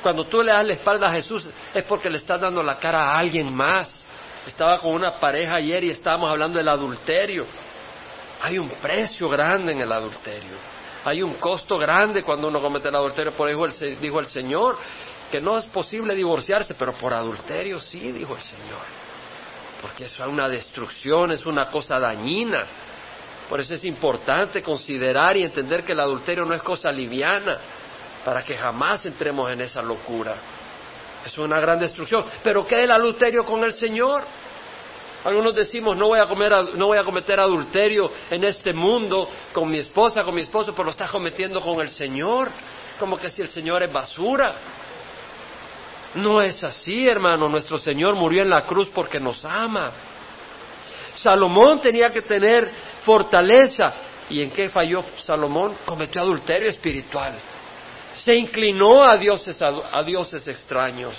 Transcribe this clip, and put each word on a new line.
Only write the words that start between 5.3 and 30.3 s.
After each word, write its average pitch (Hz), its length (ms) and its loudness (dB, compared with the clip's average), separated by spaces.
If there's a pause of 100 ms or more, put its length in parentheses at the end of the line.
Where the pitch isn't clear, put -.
ayer 170 300 0
y 175 40 0
estábamos 165 400 0
hablando 156 300 0
del 156 100 2
adulterio. 151 800 0 (960)
Hay 185 160 -2
un 151 100 -4
precio 185 580 -4
grande 165 440 2
en 139 100 -2
el 113 100 -2
adulterio. 107 640 -6 (500)
Hay 156 200 -2
un 160 120 -4
costo 180 440 -2
grande 190 420 4
cuando 151 260 -2
uno 151 140 0
comete 143 280 -2
el 139 60 -4
adulterio. 143 360 0
Por 147 180 -2
eso 151 160 -2
el 147 80 -4
se-, 143 220 -8
dijo 147 240 -4
el 139 80 -6
Señor 143 500 -2 (540)
que 143 100 -2
no 202 160 0
es 220 80 -6
posible 208 500 -4
divorciarse, 180 600 0
pero 127 180 -4
por 123 200 -4
adulterio 143 680 -6
sí, - 340 -10
dijo 135 200 -10
el - 80 -12
Señor. - 380 -16 (1000)
Porque 113 240 -12
eso - 180 -10
es 131 60 -4
una 143 180 0
destrucción, 135 840 0
es 147 120 -6
una 147 200 0
cosa - 340 -2
dañina. 131 640 -2 (840)
Por 143 100 -2
eso 135 140 -6
es 151 100 -8
importante 160 800 0
considerar 139 720 2
y 190 80 2
entender 156 400 -2
que 185 80 -4
el 156 80 0
adulterio 147 460 -2
no 165 100 -2
es 160 60 -6
cosa 170 300 -2
liviana, 139 680 -2 (640)
para 127 180 -2
que 127 140 -8
jamás 127 500 -2
entremos 143 460 -2
en 123 80 -6
esa 123 220 -6
locura. 113 520 -6 (920)